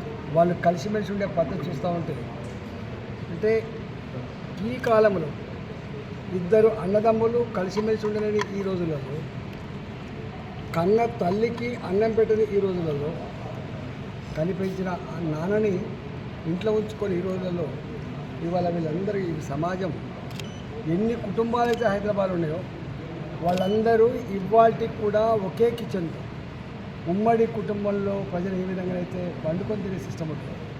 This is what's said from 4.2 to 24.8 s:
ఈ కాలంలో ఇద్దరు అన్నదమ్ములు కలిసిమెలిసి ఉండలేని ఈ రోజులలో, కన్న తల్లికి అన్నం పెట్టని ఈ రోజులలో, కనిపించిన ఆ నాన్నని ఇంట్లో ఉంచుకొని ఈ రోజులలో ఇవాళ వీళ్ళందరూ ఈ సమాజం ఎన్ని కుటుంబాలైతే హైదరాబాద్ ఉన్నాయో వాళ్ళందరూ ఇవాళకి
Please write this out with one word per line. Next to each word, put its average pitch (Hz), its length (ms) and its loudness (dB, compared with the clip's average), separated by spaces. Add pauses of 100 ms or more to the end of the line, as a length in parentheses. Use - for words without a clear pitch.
ఈ 240 120 -4
కాలంలో 214 480 4 (1120)
ఇద్దరు 214 320 6
అన్నదమ్ములు 220 760 2 (100)
కలిసిమెలిసి 208 500 0
ఉండలేని 208 520 0
ఈ 196 40 0
రోజులలో, 175 360 0 (1800)
కన్న 208 300 6
తల్లికి 226 680 0
అన్నం 208 360 2
పెట్టని 220 300 4
ఈ 202 180 2
రోజులలో, 165 520 0 (1200)
కనిపించిన 185 520 0
ఆ 170 300 -4
నాన్నని 180 640 2 (640)
ఇంట్లో 180 260 2
ఉంచుకొని 208 460 0
ఈ - 20 0
రోజులలో 180 480 -2 (800)
ఇవాళ 175 200 2
వీళ్ళందరూ 170 500 0
ఈ 165 220 -2
సమాజం 170 520 -2 (920)
ఎన్ని 208 280 2
కుటుంబాలైతే 233 760 2
హైదరాబాద్ 196 420 2
ఉన్నాయో 170 300 0 (840)
వాళ్ళందరూ 214 680 6
ఇవాళకి 226 760 4